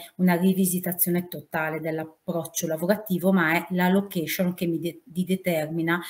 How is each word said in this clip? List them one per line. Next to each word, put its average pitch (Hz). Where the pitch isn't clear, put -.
una 180
rivisitazione 180
totale 156
dell'approccio 160
lavorativo, 175
ma 165
è 170
la 180
location 185
che 175
mi 165
de-, 165
di 175
determina 170